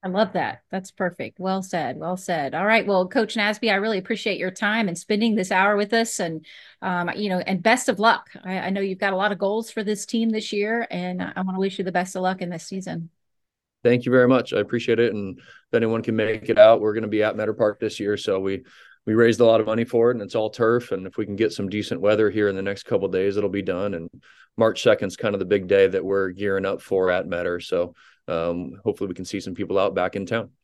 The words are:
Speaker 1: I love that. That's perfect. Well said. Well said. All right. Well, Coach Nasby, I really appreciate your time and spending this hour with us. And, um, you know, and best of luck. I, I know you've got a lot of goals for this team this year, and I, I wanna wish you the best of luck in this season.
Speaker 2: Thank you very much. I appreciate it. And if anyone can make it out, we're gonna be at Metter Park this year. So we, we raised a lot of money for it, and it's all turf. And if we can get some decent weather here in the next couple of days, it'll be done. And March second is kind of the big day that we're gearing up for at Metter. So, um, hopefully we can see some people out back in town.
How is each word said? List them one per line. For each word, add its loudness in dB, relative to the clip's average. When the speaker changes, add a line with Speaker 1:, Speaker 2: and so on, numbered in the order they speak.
Speaker 1:
I -4
love 0
that. -4
That's -8
perfect. -6
Well -4
said. -4
Well -6
said. -4
All -2
right. 4
Well, 2
Coach -2
Nasby, 0
I 2
really -2
appreciate -4
your -4
time 0
and -4
spending 0
this 0
hour 4
with 0
us. 0
And, -4
um, -2
you -4
know, 0
and -2
best 4
of 0
luck. 4
I, -6
I -4
know -2
you've -4
got 0
a -2
lot 0
of -4
goals -2
for -6
this -4
team 0
this -4
year, -2
and -6
I, -8
I -4
wanna -4
wish -2
you -4
the -6
best -2
of -4
luck 0
in -6
this -10
season. -10
Speaker 2:
Thank 4
you 0
very 6
much. 2
I 0
appreciate 0
it. 4
And -6
if -14
anyone 2
can -2
make -2
it 4
out, 10
we're 0
gonna -2
be 0
at 0
Metter -2
Park 0
this -4
year. -2
So -2
we, -4
we 0
raised 6
a 8
lot 8
of 0
money 0
for 4
it, 0
and -6
it's -10
all 0
turf. 0
And -6
if -12
we -4
can -6
get 2
some -6
decent -4
weather 4
here 2
in -2
the -6
next -6
couple 0
of -2
days, 0
it'll 0
be -4
done. -4
And -10
March 0
second 4
is -8
kind -2
of -2
the -2
big 0
day 6
that -2
we're 0
gearing -2
up -4
for 0
at 0
Metter. -4
So, -2
um, -4
hopefully -4
we -8
can -10
see -8
some -10
people -4
out 0
back -2
in -6
town. -6